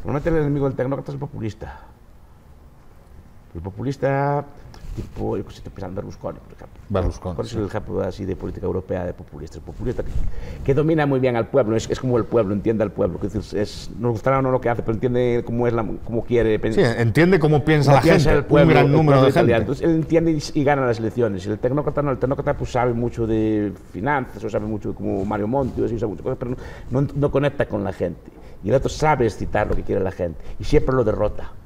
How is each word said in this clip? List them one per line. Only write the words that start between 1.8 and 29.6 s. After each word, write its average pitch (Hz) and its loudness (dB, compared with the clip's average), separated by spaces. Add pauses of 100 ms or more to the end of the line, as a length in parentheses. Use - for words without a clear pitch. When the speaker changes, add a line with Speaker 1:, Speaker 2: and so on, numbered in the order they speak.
Speaker 1:
El 80 -10
populista, 139 -2 (540)
tipo, 107 -6
yo 95 -6
qué - -18
sé, - -18
estoy - -14
pensando 92 -10
en - -10 (120)
Berlusconi, 90 -12
por - -20
ejemplo. - -20
Speaker 2:
Berlusconi, 92 -2
Speaker 1:
¿Cuál 117 -4
es 110 -10
Speaker 2:
sí. 113 -4
Speaker 1:
el 107 -2
ejemplo 95 -6
así 95 -4
de 92 -4
política 87 -8
europea 92 -4
de 85 -6
populista? 76 -14
El 73 -18
populista 110 -6
que, - -6 (500)
que 139 2
domina 151 4
muy 135 2
bien 123 2
al 113 0
pueblo, 117 2
es, - -4
es - 0
como 123 2
el 107 2
pueblo, 107 2
entiende 104 0
al 98 -2
pueblo. 95 -2
Es 98 -4
decir, 92 -4
es, - -6
nos 120 0
gustará 135 0
o - 0
no 131 0
lo 127 2
que 120 -2
hace, 107 -2
pero 113 -2
entiende 120 0
cómo 120 0
es 120 2
la, 117 0 (180)
cómo 110 -4
quiere 110 2
pen- 110 0
Speaker 2:
Sí, 202 4
entiende 120 4
cómo 147 4
piensa 147 4
Speaker 1:
cómo 143 8
Speaker 2:
la 131 6
Speaker 1:
piensa 160 6
Speaker 2:
gente, 151 6
Speaker 1:
el 139 -2
pueblo, 147 6
Speaker 2:
un 160 8
gran 143 6
Speaker 1:
el 139 4
Speaker 2:
número 151 6 (140)
Speaker 1:
pueblo 131 8
Speaker 2:
de 135 8
Speaker 1:
italiano. 117 4
Speaker 2:
gente. 127 -4
Speaker 1:
Entonces, 135 -2
él 165 4
entiende 160 2
y, 151 -2
y 143 2
gana 139 2
las 117 0
elecciones. 104 0
El 104 -2
tecnócrata 147 0
no, 143 0
el 123 -2
tecnócrata, 135 -2
pues, 127 -6
sabe 123 2
mucho 117 -2
de 110 0 (220)
finanzas, 123 -4
o 110 -6
sabe 107 -4
mucho 107 -6
de 101 -8
como 101 -4
Mario 104 -2
Monti, 127 -2
o 110 0
así, 113 -4
sabe 110 -2
muchas 82 -10
cosas, 131 -4
pero 123 -6
no, 131 -6 (440)
no, 143 0
no 139 0
conecta 139 0
con 101 -4
la 98 -4
gente. - -6 (340)
Y - -2
el 123 4
otro 131 2
sabe 151 2
excitar 104 -2